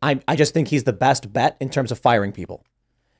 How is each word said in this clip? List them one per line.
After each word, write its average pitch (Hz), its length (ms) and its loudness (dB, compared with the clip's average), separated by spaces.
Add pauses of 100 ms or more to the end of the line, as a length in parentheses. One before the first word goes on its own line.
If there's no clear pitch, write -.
I, 135 260 0
I 156 100 0
just 151 160 2
think 160 160 0
he's 143 160 0
the 123 80 2
best 123 400 0
bet 127 260 0
in 135 100 -6
terms 127 220 -4
of 117 80 -8
firing 104 320 2
people. - 320 -14 (560)